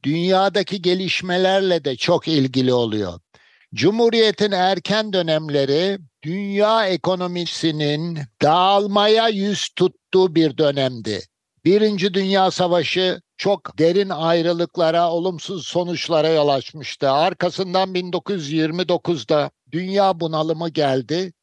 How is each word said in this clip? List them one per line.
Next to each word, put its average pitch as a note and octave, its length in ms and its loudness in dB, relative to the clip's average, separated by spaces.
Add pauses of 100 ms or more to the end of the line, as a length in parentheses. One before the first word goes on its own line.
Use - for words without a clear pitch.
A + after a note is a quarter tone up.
Dünyadaki F#3 800 0
gelişmelerle F#3 1000 0
de C3+ 120 -2
çok E3+ 320 0
ilgili C3 440 2
oluyor. G#2+ 480 -2 (540)
Cumhuriyet'in G#3+ 760 2
erken G3 600 0
dönemleri D#3 880 0 (240)
dünya G3+ 640 -2
ekonomisinin E3+ 1300 -4 (240)
dağılmaya G3+ 880 4
yüz G3+ 400 -2
tuttuğu F#3 680 0
bir D#3 240 2
dönemdi. B2+ 640 -2 (420)
Birinci G3+ 500 2
Dünya F#3+ 360 2
Savaşı F3+ 720 0 (160)
çok - 420 -4
derin F3 300 2
ayrılıklara, E3+ 1000 0
olumsuz F3 560 -6
sonuçlara E3+ 600 -2
yol D3+ 200 2
açmıştı. C#3 600 -4
Arkasından F#3 840 -2
bin F3+ 180 -4
dokuz F#3+ 220 -4
yüz D3+ 180 -6
yirmi D#3+ 360 -2
dokuzda D#3 640 0 (220)
dünya F#3 480 0
bunalımı D#3+ 480 -4
geldi. D3+ 640 -2 (100)